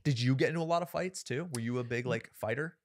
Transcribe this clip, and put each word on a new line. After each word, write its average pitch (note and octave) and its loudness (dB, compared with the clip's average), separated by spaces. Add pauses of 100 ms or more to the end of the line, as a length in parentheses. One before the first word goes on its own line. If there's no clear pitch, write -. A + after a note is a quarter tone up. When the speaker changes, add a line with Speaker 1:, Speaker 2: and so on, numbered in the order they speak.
Speaker 1:
Did C3+ 4
you B2+ 4
get C3+ 4
into E3 0
a - 0
lot E3+ 2
of F3 -4
fights F3+ -4
too? D3+ -4
Were A#2+ -2
you A#2+ 0
a B2 0
big, A#2+ -2
Speaker 2:
N- B2+ -2
Speaker 1:
like, A2+ -2
fighter? C3+ -4